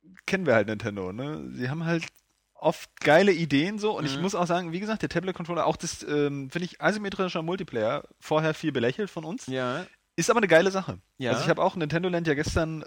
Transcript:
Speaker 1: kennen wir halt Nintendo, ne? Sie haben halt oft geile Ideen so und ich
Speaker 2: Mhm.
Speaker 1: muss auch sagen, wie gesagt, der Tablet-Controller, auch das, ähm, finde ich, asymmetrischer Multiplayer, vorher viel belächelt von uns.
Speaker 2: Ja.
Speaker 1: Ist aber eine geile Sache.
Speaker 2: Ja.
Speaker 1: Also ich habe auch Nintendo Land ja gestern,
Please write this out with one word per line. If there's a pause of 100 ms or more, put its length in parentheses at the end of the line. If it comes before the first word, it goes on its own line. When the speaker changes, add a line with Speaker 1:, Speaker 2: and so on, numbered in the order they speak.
(260)
Speaker 1:
kennen
wir
halt
Nintendo,
ne?
Sie
haben
halt (500)
oft (120)
geile
Ideen
so
und
ich
Speaker 2:
Mhm.
Speaker 1:
muss
auch
sagen,
wie
gesagt,
der
Tablet-Controller,
auch
das,
ähm,
finde
ich,
asymmetrischer
Multiplayer, (160)
vorher
viel
belächelt
von
uns.
Speaker 2:
Ja. (320)
Speaker 1:
Ist
aber
eine
geile
Sache. (200)
Speaker 2:
Ja.
Speaker 1:
Also
ich
habe
auch
Nintendo
Land
ja
gestern,